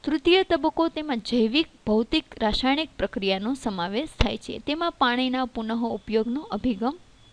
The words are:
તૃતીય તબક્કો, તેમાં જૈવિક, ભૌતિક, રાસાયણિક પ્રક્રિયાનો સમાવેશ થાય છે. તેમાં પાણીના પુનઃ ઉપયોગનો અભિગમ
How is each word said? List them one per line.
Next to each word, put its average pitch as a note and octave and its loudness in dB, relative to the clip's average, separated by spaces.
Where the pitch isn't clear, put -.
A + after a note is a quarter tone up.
તૃતીય E4+ 4
તબક્કો, E4 2
તેમાં D4+ -4
જૈવિક, A#3 2
ભૌતિક, A3+ 2
રાસાયણિક C4 0
પ્રક્રિયાનો G3 -2
સમાવેશ G#3 -4
થાય G#3+ 2
છે. - -10
તેમાં E4 -2
પાણીના B3+ 0
પુનઃ A#3 -4
ઉપયોગનો A3+ -2
અભિગમ B3 -2